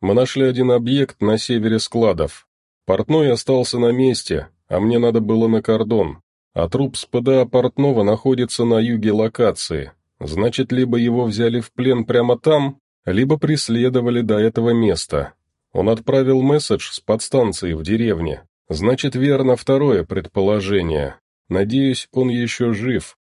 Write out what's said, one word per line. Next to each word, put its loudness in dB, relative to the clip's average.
Мы 0
нашли 2
один 0
объект 0
на 2
севере 0
складов. -2
Портной 2
остался 0
на 2
месте, -2
а -2
мне 2
надо 2
было 0
на 0
кордон. 0
А -2
труп -2
с -10
П -2
Д 2
А 2
Портного 0
находится 0
на 4
юге 0
локации. -2
Значит, -2
либо 0
его 0
взяли 0
в -10
плен 0
прямо 2
там, 0
либо 2
преследовали 0
до 0
этого 2
места. 0
Он 0
отправил 2
месседж 0
с -14
подстанции -2
в -6
деревне. -2
Значит, -2
верно 2
второе 0
предположение. -2
Надеюсь, -2
он 0
ещё -2
жив. -6